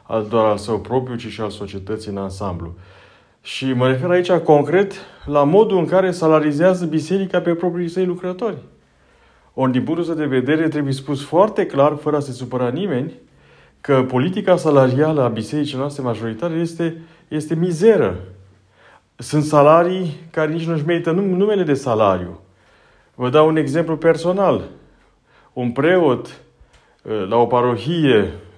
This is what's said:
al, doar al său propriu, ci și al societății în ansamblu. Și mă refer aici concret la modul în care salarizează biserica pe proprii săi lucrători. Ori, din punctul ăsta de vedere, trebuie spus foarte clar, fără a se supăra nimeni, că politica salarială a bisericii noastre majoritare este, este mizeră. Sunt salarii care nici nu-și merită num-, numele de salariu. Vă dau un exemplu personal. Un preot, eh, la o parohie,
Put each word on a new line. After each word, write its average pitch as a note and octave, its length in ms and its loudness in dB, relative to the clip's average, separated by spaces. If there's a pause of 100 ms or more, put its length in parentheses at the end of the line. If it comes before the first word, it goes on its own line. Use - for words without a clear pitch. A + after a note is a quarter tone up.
al, G#2+ 260 -4
doar A2 160 2
al G#2 120 2
său G#2 240 -4
propriu, B2 360 -4
ci A2+ 120 -12
și G2+ 120 -12
al G#2 100 -6
societății G2+ 600 -10
în G2 60 -8
ansamblu. F#2 580 -8 (680)
Și C3 300 -6
mă B2+ 140 2
refer C3 240 0
aici F3+ 220 2
concret D#3+ 600 2 (320)
la C#3+ 200 2
modul F#3+ 340 4
în D#3+ 80 0
care F#3 240 2
salarizează D#3+ 760 2
biserica F3+ 560 -2
pe E3+ 140 0
proprii E3+ 340 -4
săi F#3 160 -2
lucrători. F3+ 520 -6 (1000)
Ori, C3 180 0
din B2 100 0
punctul E3 220 -2
ăsta D#3 160 -4
de D3+ 60 -2
vedere, C#3 420 0
trebuie D3 240 -2
spus C3+ 320 -6
foarte G3 420 2
clar, C#3+ 300 2
fără D3 200 -2
a C#3+ 40 0
se C3 120 -8
supăra B2 360 -4
nimeni, D3+ 440 -4 (680)
că C3 220 2
politica F3+ 540 0
salarială C#3+ 680 2
a B2 60 2
bisericii C3 500 -4
noastre C#3+ 240 -6
majoritare A#2 520 -4
este, E3 480 -4 (260)
este D3+ 260 -6
mizeră. E3 600 2 (1000)
Sunt D3 280 -2
salarii D#3+ 720 4 (140)
care D#3 220 -2
nici E3 140 -6
nu-și D#3+ 180 -2
merită E3+ 260 -2
num-, F#3 260 0
numele G3+ 260 0
de D3 120 0
salariu. G2 640 0 (760)
Vă B2+ 140 -4
dau D#3 200 6
un D#3 80 2
exemplu D#3 400 0
personal. E3 680 0 (880)
Un B2 180 -6
preot, C#3+ 680 0 (640)
eh, G#2 260 -6
la A2+ 80 0
o A#2+ 100 4
parohie, B2 840 0 (260)